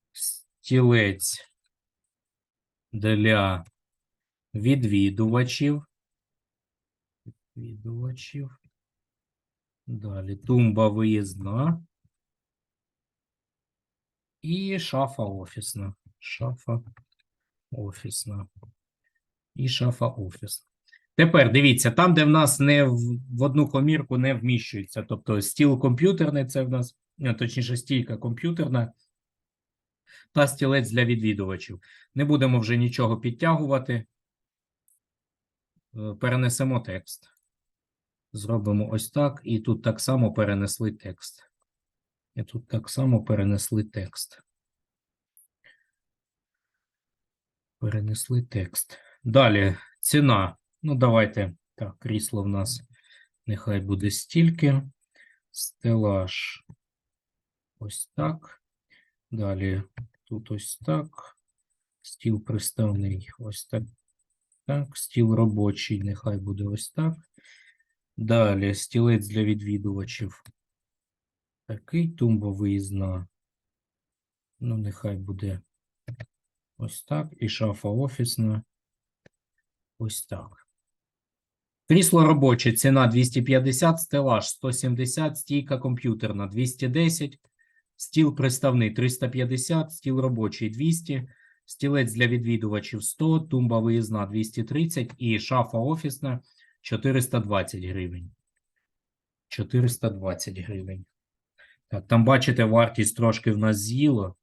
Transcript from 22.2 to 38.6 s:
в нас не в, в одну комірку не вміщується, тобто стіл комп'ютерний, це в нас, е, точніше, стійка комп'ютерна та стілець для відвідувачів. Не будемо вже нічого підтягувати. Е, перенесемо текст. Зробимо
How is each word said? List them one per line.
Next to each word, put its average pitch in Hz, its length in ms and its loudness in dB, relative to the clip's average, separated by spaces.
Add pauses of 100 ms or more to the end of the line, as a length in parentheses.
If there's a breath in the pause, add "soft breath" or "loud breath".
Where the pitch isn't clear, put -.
в 151 60 6
нас 151 300 6
не 143 240 6
в, 123 140 2 (400)
в 123 40 0
одну 143 280 2
комірку 143 480 0
не 131 160 2
вміщується, 113 680 -4
тобто 107 380 -2
стіл 135 380 4
комп'ютерний, 143 680 2
це 131 180 -4
в 123 60 -4
нас, 123 280 -4 (220)
е, 127 140 0
точніше, 120 440 -4
стійка 117 400 -4
комп'ютерна 127 760 -2 (1400 soft breath)
та 143 160 4
стілець 135 440 0
для 120 140 4
відвідувачів. 101 760 -2 (340 soft breath)
Не 143 100 0
будемо 131 340 4
вже 113 180 0
нічого 120 400 0
підтягувати. 135 880 -2 (1900)
Е, 107 180 -8
перенесемо 127 680 0
текст. - 560 -14 (1000)
Зробимо 104 540 -2